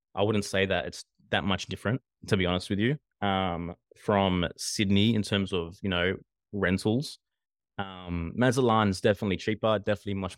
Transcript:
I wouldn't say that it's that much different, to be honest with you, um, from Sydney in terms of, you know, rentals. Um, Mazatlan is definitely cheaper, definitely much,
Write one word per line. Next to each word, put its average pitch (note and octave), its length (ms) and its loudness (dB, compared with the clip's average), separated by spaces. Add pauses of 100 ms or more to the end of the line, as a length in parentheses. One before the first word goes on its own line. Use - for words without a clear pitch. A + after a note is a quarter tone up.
(160)
I G2 80 2
wouldn't G#2 220 2
say G2 220 0
that F2 180 0
it's - 180 -12 (280)
that G2 120 0
much F#2 220 -2
different, - 360 -4 (260)
to G#2+ 100 2
be F#2 80 2
honest F2+ 240 0
with G2 100 0
you, B2+ 180 0 (240)
um, F2+ 540 -2 (220)
from F#2+ 500 2 (100)
Sydney G#2 580 2
in G#2+ 60 0
terms G2 300 -2
of, E2+ 300 -4
you G2+ 80 -4
know, F2+ 260 0 (380)
rentals. G#2 640 0 (580)
Um, F2+ 580 -6
Mazatlan A#2 540 2
is F#2+ 100 -2
definitely G2+ 380 0
cheaper, A2 420 0
definitely G2+ 360 -4
much, F#2+ 220 -6